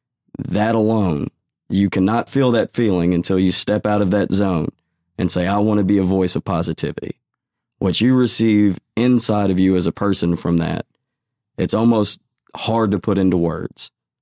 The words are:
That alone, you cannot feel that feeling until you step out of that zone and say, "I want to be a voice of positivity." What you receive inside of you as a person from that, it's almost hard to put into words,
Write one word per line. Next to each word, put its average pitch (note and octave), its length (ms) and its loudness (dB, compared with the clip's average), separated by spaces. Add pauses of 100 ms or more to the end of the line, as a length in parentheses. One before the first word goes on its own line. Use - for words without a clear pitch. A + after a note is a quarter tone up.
(360)
That G#2+ 380 -2
alone, G#2+ 540 0 (400)
you G2 220 2
cannot G#2+ 380 0
feel C3+ 240 0
that A2+ 220 -2
feeling F2+ 400 0
until F#2 240 0
you F#2 140 2
step G#2 340 -2
out G#2 160 2
of F#2+ 80 0
that G2 220 0
zone F#2 380 -2 (460)
and F2+ 140 -2
say, F2+ 160 -2
"I G2+ 120 -2
want G#2 200 2
to G2+ 60 0
be G2+ 140 2
a F#2+ 40 2
voice F#2 320 0
of E2 100 -4
positivity." E2 760 -6 (580)
What F#2 220 -2
you B2+ 140 4
receive G#2+ 680 2 (160)
inside A2 540 2
of F#2 100 0
you F#2+ 160 4
as F2+ 100 0
a E2+ 60 -2
person F#2 440 0
from E2+ 200 -2
that, E2 300 -4 (720)
it's - 180 -2
almost A2 460 2 (360)
hard A2+ 340 -2
to G2 80 0
put G2 200 0
into F#2 180 2
words, E2 560 -4 (300)